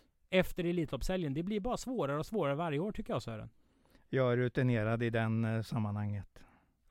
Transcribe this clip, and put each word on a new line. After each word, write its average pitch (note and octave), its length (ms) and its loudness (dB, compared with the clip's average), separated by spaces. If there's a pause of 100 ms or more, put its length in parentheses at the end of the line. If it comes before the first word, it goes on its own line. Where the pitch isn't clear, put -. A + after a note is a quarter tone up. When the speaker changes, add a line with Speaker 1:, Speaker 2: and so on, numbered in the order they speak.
(300)
Speaker 1:
efter F#3 340 2
Elitloppshelgen, E3+ 680 -2
det D#3+ 100 -2
blir G#3 160 -2
bara G3 180 -2
svårare D#3+ 420 -2
och D#3 60 -4
svårare D3 300 0
varje D3+ 240 -2
år, G3+ 120 -2
tycker A3 220 -6
jag, C3+ 80 -2
Sören. A2+ 280 -10 (600)
Speaker 2:
Jag B2+ 240 4
är A#2+ 40 4
rutinerad A#2+ 680 2
i A#2 60 2
den, A2+ 360 2
eh, A2+ 160 0
sammanhanget. G#2 840 -4 (480)